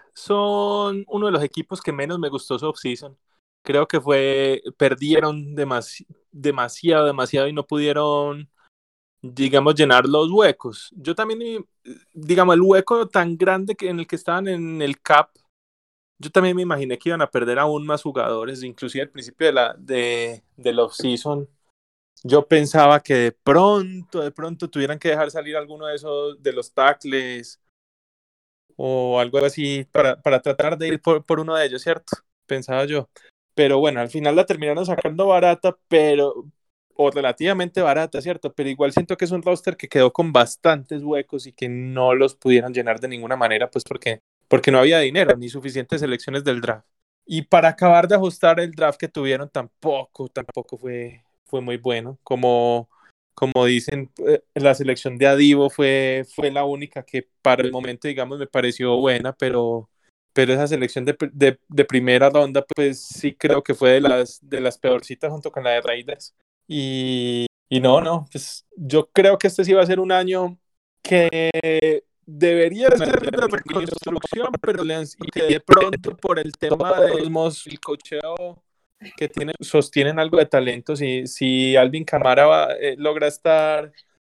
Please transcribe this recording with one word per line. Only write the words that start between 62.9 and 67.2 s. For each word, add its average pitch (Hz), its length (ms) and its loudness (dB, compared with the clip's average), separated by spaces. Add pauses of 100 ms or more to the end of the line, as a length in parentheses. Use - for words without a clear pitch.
sí - 340 -8
creo 143 280 0
que 135 120 -4
fue 127 180 4
de 135 100 6
las, 127 400 0
de 135 180 -8
las 127 180 -4
peorcitas 127 540 -2
junto 151 180 -10
con 131 140 -12
la 123 60 0
de 120 100 0
Raiders. 120 540 -8 (340)
Y, 131 800 -4 (220)